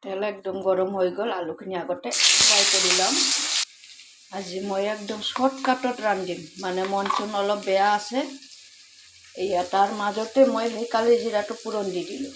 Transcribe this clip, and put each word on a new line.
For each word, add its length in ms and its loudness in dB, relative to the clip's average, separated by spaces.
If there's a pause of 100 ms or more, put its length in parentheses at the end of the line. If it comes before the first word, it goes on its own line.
তেল 180 -4
একদম 380 -6
গরম 360 2
হৈ 200 2
গ'ল, 120 -2 (100)
আলুখিনি 440 -8
আগতে 300 -6
ফ্ৰাই 580 6
কৰি 260 4
ল'ম। 180 2 (1200)
আজি 200 -8 (120)
মই 140 -2 (120)
একদম 240 -10 (100)
শ্বৰ্টকাটত 760 -2
ৰান্ধিম, 360 -2 (220)
মানে 180 -2 (100)
মন 140 0 (100)
চন 240 -4
অলপ 260 0
বেয়া 220 2 (100)
আছে। 220 -4 (1200)
এয়া 200 0 (100)
তাৰ 160 4 (120)
মাজতে 400 2 (120)
মই 200 -2
সেই 200 -6
কালি 300 4
জিৰাটো 300 -2 (100)
পূৰণ 220 -4 (100)
দি 140 -4
দিলোঁ। 260 -8